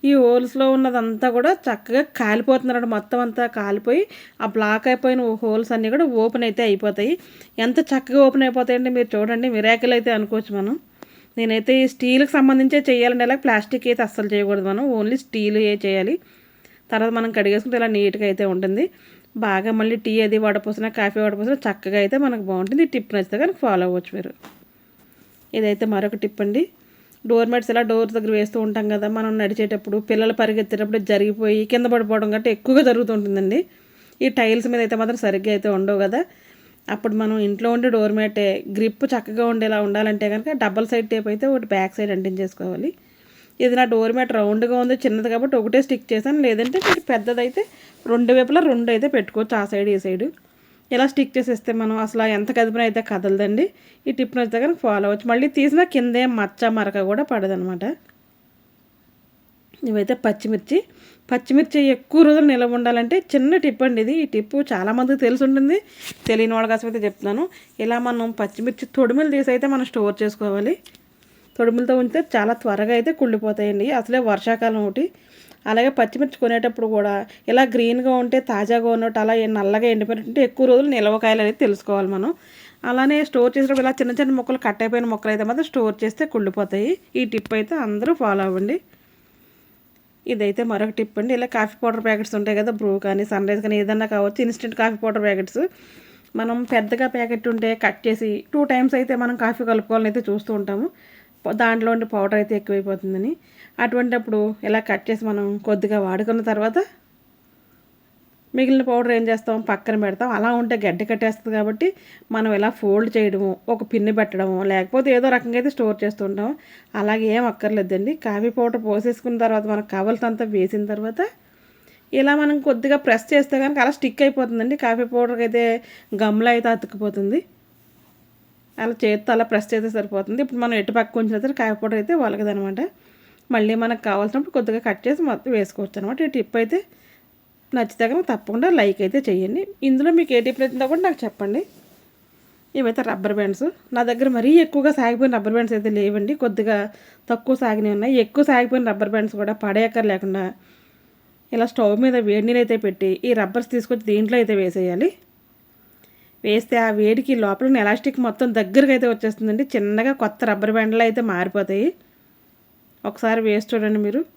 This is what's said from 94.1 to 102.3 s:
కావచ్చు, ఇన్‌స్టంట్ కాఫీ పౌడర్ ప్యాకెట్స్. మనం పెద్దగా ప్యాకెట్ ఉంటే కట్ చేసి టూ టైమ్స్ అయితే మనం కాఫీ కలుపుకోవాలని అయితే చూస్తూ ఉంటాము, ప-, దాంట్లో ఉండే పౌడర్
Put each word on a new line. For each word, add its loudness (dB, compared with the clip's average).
కావచ్చు, -2
ఇన్‌స్టంట్ -6
కాఫీ -2
పౌడర్ -2
ప్యాకెట్స్. -2
మనం -4
పెద్దగా 0
ప్యాకెట్ -4
ఉంటే -2
కట్ -2
చేసి -2
టూ 2
టైమ్స్ 2
అయితే -2
మనం -2
కాఫీ -2
కలుపుకోవాలని 0
అయితే -4
చూస్తూ -4
ఉంటాము, -4
ప-, -4
దాంట్లో 2
ఉండే -4
పౌడర్ 0